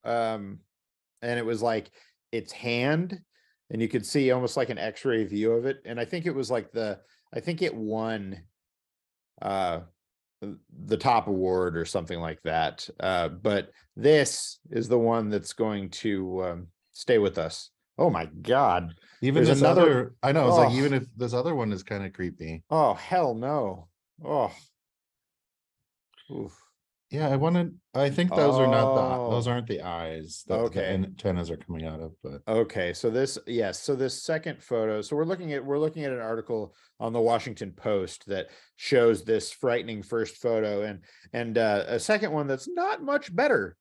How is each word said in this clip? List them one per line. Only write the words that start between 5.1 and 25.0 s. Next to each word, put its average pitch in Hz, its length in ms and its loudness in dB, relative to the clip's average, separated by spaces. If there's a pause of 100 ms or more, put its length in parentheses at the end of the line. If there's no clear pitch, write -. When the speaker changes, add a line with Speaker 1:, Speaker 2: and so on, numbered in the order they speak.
Speaker 1:
view 104 300 0
of 117 120 0
it. 135 200 -2
And 117 140 -8
I 117 60 -2
think 165 200 -6
it 160 100 -2
was, 127 160 -4
like, 113 200 -4
the, 107 280 -4 (340)
I 120 60 -4
think 165 220 -4
it 175 120 -2
won, 107 720 -6 (960)
uh, 92 400 -2 (600)
th-, 101 140 -10 (300)
the 101 120 0
top 117 300 2
award 92 500 0
or 82 80 -4
something 85 340 -6
like 80 240 -8
that. 80 440 -2 (120)
Uh, 87 300 0
but 98 420 -2 (240)
this 143 640 2 (120)
is 113 180 -2
the 123 100 6
one 113 300 2
that's 101 240 -4
going 104 380 -4
to, 95 520 -4
um, 87 240 -6 (260)
stay - 240 2
with 101 200 2
us. - 340 -6 (280)
Oh 160 120 4
my 82 160 -2
God. 87 680 2 (300)
Speaker 2:
Even 139 200 4
Speaker 1:
There's 156 40 6
Speaker 2:
this 139 140 6
Speaker 1:
another 170 200 8
Speaker 2:
other, 135 400 6
I 135 100 2
know, 147 160 4
it's 143 100 6
like, 151 100 8
Speaker 1:
Ugh. 117 80 2
Speaker 2:
even 139 180 4
if 131 120 0 (100)
this 117 180 -4
other 127 220 0
one 113 160 0
is 92 100 -4
kinda 98 300 -6
creepy. 82 580 -8
Speaker 1:
Oh, 147 240 4
hell 160 400 0
no. 113 540 -4 (360)
Oh. 139 300 -2 (1800)